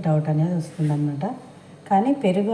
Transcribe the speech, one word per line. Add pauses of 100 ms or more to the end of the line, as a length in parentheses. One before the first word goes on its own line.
డౌట్
అనేది
వస్తుందన్నమాట. (640)
కానీ (120)
పెరుగు